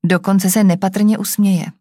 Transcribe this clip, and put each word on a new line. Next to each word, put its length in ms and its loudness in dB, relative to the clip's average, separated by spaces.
Dokonce 460 0
se 140 0
nepatrně 540 0
usměje. 480 -2